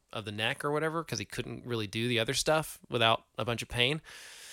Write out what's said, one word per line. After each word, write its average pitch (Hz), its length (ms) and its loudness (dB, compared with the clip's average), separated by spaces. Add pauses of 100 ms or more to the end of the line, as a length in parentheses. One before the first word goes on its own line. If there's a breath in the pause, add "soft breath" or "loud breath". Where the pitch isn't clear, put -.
(120)
of 110 120 -6
the 107 80 -6
neck 113 320 -2
or 147 80 0
whatever, 156 320 0
'cause - 140 -4
he 107 60 -4
couldn't 120 420 -8
really 117 200 -2
do 113 220 -2
the 120 120 2
other 117 140 2
stuff 156 440 2 (100)
without 113 340 4 (160)
a 113 60 -2
bunch 117 180 -2
of 117 60 -10
pain. 131 320 2 (520 loud breath)